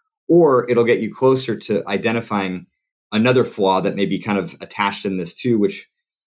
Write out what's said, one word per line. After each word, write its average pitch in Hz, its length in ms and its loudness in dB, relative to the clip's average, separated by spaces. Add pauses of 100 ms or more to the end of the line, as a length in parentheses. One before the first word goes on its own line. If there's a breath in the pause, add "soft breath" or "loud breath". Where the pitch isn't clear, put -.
(280)
or 139 440 4
it'll 117 140 4
get 113 160 2
you 107 120 -6
closer 127 420 0
to - 320 -4
identifying 98 760 -4 (460)
another 120 320 2
flaw 95 380 0
that 92 140 -2
may 98 120 0
be 95 100 -2
kind 101 220 -2
of 85 220 -8
attached 101 440 -4
in 95 120 -4
this 85 180 -6
too, 120 240 0
which 101 280 -2 (400)